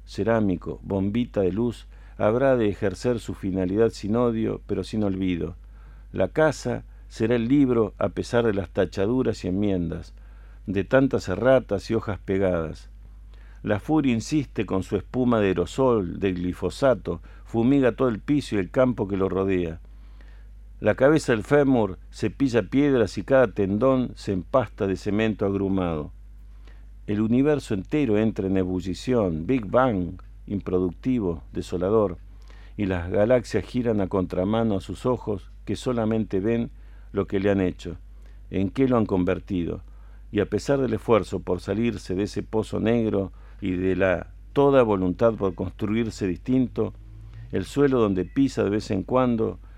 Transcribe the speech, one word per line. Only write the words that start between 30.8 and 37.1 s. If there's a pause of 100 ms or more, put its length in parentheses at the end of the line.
desolador, (580)
y
las
galaxias
giran
a
contramano
a
sus
ojos (160)
que
solamente
ven (420)